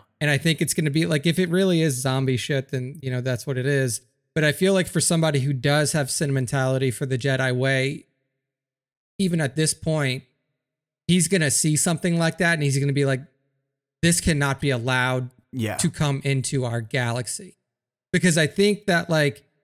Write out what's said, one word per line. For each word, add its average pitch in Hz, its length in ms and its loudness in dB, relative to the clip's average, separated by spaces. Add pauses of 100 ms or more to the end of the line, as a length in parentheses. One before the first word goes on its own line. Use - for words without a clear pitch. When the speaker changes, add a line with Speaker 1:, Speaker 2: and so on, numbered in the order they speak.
(200)
Speaker 1:
And 147 100 0
I 143 60 2
think 160 240 0
it's 170 140 0
gonna 156 160 0
be, 160 160 0
like, 156 180 0
if 170 140 2
it 185 100 0
really 180 320 2
is 156 140 2
zombie 131 420 0
shit, 135 320 -4
then, 131 320 -8
you 135 100 -6
know, 127 120 -4
that's 123 240 -4
what 135 100 -4
it 127 80 -4
is. 135 380 0 (320)
But 160 100 0
I 151 80 2
feel 190 220 2
like 185 140 2
for 165 120 0
somebody 156 400 2
who 139 140 -2
does 143 380 2
have 143 180 -2
sentimentality 131 800 0
for - 160 -6
the 131 100 -2
Jedi 131 400 -2
way, 135 480 -2 (1120)
even 175 220 0
at 135 160 -4
this 156 180 0
point, 139 500 -4 (840)
he's 170 220 4
gonna 165 220 2
see 156 260 2
something 170 420 0
like 165 200 0
that 170 160 2
and 156 80 -2
he's 139 160 2
gonna 143 140 0
be 139 120 2
like, 135 180 0 (800)
"This 170 180 4
cannot 143 400 0
be 143 100 0
allowed 127 600 0 (220)
Speaker 2:
Yeah. 110 260 -2
Speaker 1:
to 170 120 0
come 143 340 -2
into 135 400 -2
our 117 160 -4
galaxy." 120 760 -6 (560)
Because 175 240 4
I 160 100 4
think 202 400 0
that, 175 240 2
like, 147 320 0 (220)